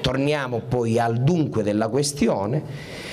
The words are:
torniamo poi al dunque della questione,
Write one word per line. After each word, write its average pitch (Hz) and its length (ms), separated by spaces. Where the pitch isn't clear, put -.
torniamo 135 600
poi 117 380
al 117 200
dunque 135 440
della 104 260
questione, 143 760